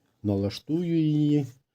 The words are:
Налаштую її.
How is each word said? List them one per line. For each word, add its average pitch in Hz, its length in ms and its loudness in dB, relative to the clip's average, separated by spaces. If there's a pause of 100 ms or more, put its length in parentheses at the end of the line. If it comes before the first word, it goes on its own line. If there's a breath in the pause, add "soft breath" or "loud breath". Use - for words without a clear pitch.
(220)
Налаштую 147 760 -2
її. 151 480 2 (280)